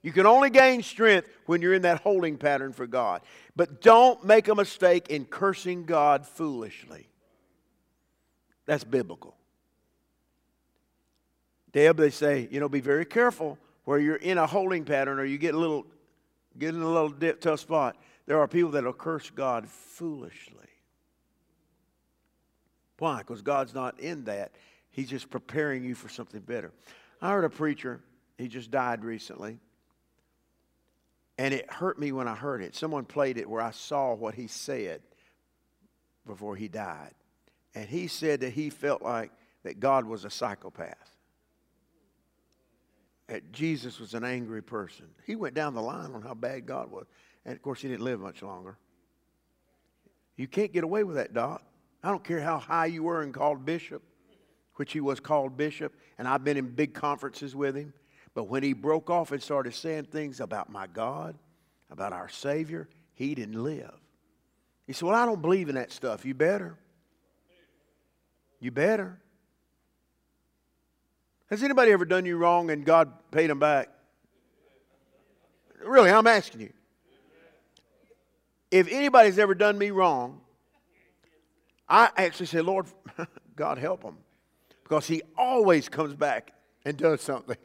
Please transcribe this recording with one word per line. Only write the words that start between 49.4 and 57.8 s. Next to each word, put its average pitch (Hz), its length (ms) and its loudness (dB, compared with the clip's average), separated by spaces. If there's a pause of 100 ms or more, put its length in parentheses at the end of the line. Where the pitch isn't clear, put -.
You 131 120 -10
can't 202 220 -4
get 165 140 -2
away 202 180 -2
with 175 140 -4
that, 120 160 -6
Doc. 123 320 -6 (380)
I 190 80 -4
don't 196 120 -4
care 170 180 -6
how 156 180 -4
high 165 280 -2
you 165 180 -6
were 165 180 -2
and 139 100 -10
called 143 320 -4
bishop, 160 380 -8 (720)
which - 180 -8
he 156 80 -6
was 139 180 -2
called 135 380 -2
bishop, 147 380 -6 (240)
and 123 100 -6
I've 135 160 -2
been 143 140 0
in 123 160 -8
big 147 180 -2
conferences 139 640 -8
with 139 180 -4
him. 147 200 -12 (400)